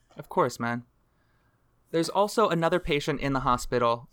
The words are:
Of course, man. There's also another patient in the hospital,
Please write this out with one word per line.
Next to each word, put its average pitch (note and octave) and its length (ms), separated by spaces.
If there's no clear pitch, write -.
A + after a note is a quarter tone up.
Of - 120
course, D3+ 320
man. A#2+ 240
There's E3 200
also G#3 400
another E3 300
patient D3 400
in C#3 120
the C3+ 80
hospital, A#2+ 720